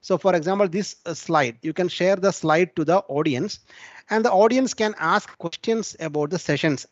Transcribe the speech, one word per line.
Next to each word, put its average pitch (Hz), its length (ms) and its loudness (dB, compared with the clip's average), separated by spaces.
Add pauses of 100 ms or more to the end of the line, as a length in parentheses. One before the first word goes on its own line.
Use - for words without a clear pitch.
So - 160 -2
for 180 180 2
example, 190 320 2
this, 185 280 -4 (100)
uh, 175 80 -8
slide, 143 480 0
you 156 120 -6
can 180 160 0
share 185 260 2
the 196 160 2
slide 165 440 0
to 165 100 -2
the 165 220 4
audience 147 520 -2 (500)
and 220 140 0
the 233 80 2
audience 233 420 4
can 214 240 -2
ask 175 400 -2
questions 226 640 -6
about 151 300 -4
the 170 100 -6
sessions 147 520 -2